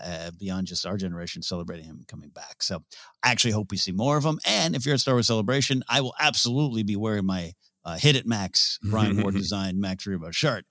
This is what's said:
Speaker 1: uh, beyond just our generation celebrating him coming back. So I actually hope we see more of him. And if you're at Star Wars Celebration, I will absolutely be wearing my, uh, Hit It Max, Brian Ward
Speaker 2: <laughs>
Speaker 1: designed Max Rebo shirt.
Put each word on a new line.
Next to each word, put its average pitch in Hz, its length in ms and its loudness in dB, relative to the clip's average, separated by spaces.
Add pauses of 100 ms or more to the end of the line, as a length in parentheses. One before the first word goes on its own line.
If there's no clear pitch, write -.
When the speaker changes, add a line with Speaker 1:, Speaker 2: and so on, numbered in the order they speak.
Speaker 1:
uh, 85 340 -8
beyond 92 280 -2
just 87 180 -4
our 95 120 -4
generation 87 440 -6
celebrating 87 440 -6
him 82 220 -16
coming - 220 -16
back. - 320 -14
So 87 220 -4 (400)
I 123 80 6
actually 117 200 2
hope 107 200 -2
we 101 60 -4
see 92 140 -2
more 123 260 2
of 147 80 2
him. 156 200 0
And 175 300 2
if 123 100 -2
you're 143 100 2
at 127 60 2
Star 131 140 4
Wars 120 120 4
Celebration, 127 600 2
I 123 120 4
will 127 180 -2
absolutely 131 640 2
be 101 120 0
wearing 104 300 0
my, 92 280 -2 (320)
uh, 85 120 -6
Hit 143 200 6
It - 100 -2
Max, - 560 0
Brian 104 380 2
Ward 98 140 2
Speaker 2:
<laughs> - 0 -
Speaker 1:
designed 98 440 -2
Max 95 260 -4
Rebo 85 280 -6
shirt. 123 380 0